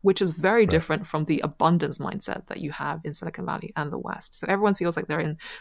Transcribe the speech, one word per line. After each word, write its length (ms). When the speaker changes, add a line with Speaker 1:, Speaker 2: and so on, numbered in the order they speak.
Speaker 1:
which 180
is 120
very 300
Speaker 2:
Right. 80
Speaker 1:
different 360
from 180
the 160
abundance 580
mindset 500
that 100
you 120
have 320
in 120
Silicon 320
Valley 300
and 140
the 80
West. 400
So 100
everyone 260
feels 220
like 100
they're 140
in 180